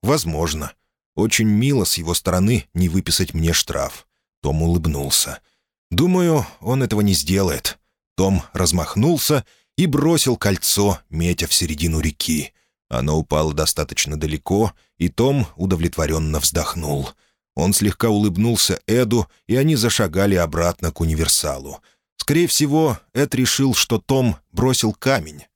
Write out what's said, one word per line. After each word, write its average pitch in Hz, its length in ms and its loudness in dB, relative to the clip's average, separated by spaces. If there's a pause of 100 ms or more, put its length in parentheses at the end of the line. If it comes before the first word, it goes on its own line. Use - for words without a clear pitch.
Возможно. 80 680 -2 (420)
Очень 110 340 2
мило 113 360 2
с - 140 -2
его 85 160 -2
стороны 92 580 0
не 87 160 2
выписать 87 460 -2
мне 82 180 0
штраф». - 560 -4 (340)
Том 78 200 0
улыбнулся. 76 800 0 (500)
«Думаю, 170 560 2 (140)
он 131 220 0
этого 107 180 0
не 101 140 4
сделает». 90 640 -2 (380)
Том 95 260 2 (100)
размахнулся 110 920 0 (300)
и 180 100 2
бросил 143 500 2
кольцо, 101 720 0
метя 85 380 0
в - 80 -2
середину 80 460 -2
реки. 76 520 -2 (380)
Оно 69 260 -2
упало 78 380 0
достаточно 76 680 -4
далеко, 80 540 -2 (240)
и 87 100 0
Том 131 380 0 (100)
удовлетворенно 80 840 -2
вздохнул. 73 680 -4 (460)
Он 90 180 0
слегка 104 380 0
улыбнулся 104 760 0
Эду, 117 420 2 (180)
и 117 100 0
они 147 200 2
зашагали 101 580 0
обратно 85 580 0
к - 80 -8
универсалу. 76 800 -2 (360)
Скорее 160 300 0
всего, 151 520 0 (160)
Эд 139 200 0
решил, 127 400 0
что - 240 0
Том 131 380 0 (140)
бросил 117 420 0
камень. 78 520 -4 (120)